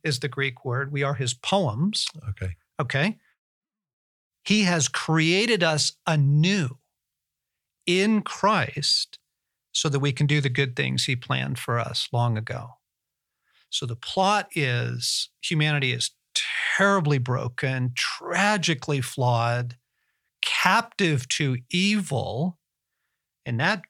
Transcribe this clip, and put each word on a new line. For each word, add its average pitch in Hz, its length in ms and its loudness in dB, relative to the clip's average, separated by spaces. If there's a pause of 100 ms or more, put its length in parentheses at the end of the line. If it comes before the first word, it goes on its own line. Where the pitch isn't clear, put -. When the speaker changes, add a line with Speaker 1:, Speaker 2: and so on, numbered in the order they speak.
Speaker 1:
is 139 160 -2
the 151 80 -6
Greek 135 380 -6
word. 131 260 -4
We 139 120 -2
are 139 100 0
his 127 200 -2
poems. 175 720 0 (220)
Speaker 2:
Okay. 92 280 -6 (220)
Speaker 1:
Okay. 151 400 -2 (1200)
"He 214 200 4
has 175 260 2
created 175 720 2
us 156 300 0 (120)
anew 151 720 2 (1080)
in 202 360 2
Christ - 960 0 (540)
so - 180 0
that 139 100 0
we 139 120 2
can 135 160 0
do 147 140 4
the 139 80 2
good 127 260 -2
things 131 300 -2
he 135 100 0
planned 131 420 -4
for 120 220 -4
us 123 320 -4
long 120 260 0
ago." 120 420 -10 (920)
So - 160 -6
the 117 100 -6
plot 190 600 0
is 120 720 -2 (120)
humanity 151 500 0
is 123 200 -4 (640)
terribly 190 400 4
broken, 127 760 -2
tragically 170 1080 0
flawed, 123 760 0 (640)
captive 180 880 2
to 131 280 0 (120)
evil. 175 880 0 (840)
And 123 140 -2
that 180 300 0